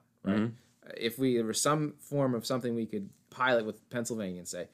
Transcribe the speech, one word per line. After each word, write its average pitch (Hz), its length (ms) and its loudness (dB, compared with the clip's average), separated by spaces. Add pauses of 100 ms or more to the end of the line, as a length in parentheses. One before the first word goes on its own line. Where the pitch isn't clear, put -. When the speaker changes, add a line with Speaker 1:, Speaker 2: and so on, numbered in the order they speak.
(240)
Speaker 1:
right? 98 120 2
Speaker 2:
Mm-hmm. 113 180 0 (420)
Speaker 1:
If 113 200 -2
we, 131 200 4
there 113 100 2
was 110 140 0
some 147 400 2
form 135 340 0
of 113 100 -2
something 123 300 -2
we 113 120 -2
could 101 220 -6 (220)
pilot 123 360 2
with - 220 -10
Pennsylvania 110 500 -4
and 87 100 -14
say, 87 260 -8